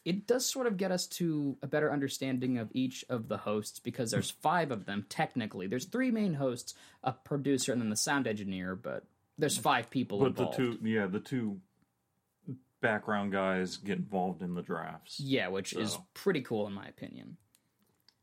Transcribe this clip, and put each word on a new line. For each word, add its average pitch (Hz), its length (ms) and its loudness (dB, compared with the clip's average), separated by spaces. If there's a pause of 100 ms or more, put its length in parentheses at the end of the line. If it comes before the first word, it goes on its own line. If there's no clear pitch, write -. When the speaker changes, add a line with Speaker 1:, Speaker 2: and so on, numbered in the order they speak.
Speaker 1:
it 185 200 -2
does 254 200 2
sort 262 220 0
of 208 100 0
get 190 140 0
us 180 160 0
to 151 540 0
a - 60 -8
better 151 240 4
understanding 135 680 0
of 110 160 -2
each 127 360 0
of 117 180 0
the 104 100 0
hosts, 104 420 -2
because 117 300 -2
there's - 220 2
five 160 400 2
of 101 140 -4
them, 101 240 -2
technically. 107 580 0
There's 123 180 -2
three 254 260 0
main 208 240 2
hosts, 131 380 -2 (300)
a 127 80 0
producer, 139 640 0
and 120 80 2
then 110 80 2
the 107 80 2
sound 143 280 2
engineer, 95 500 -2
but - 300 -6 (320)
there's 143 200 2
five 123 320 2
people 113 300 0
Speaker 2:
But 104 80 8
Speaker 1:
involved. 90 300 0
Speaker 2:
the 120 200 2
two, - 20 -10 (100)
yeah, 110 180 4
the 95 120 0
two 107 400 -4 (1200)
background 104 500 0
guys 95 460 2
get 98 200 -2
involved 92 440 -2
in 90 140 -4
the 87 60 -4
drafts. 82 580 -8
Speaker 1:
Yeah, 131 280 0
which 95 260 -4
is 104 200 -2
Speaker 2:
So. - 200 -10
Speaker 1:
pretty 175 280 0
cool 107 260 -2
in 101 60 -6
my 98 140 -10
opinion. - 500 -14 (840)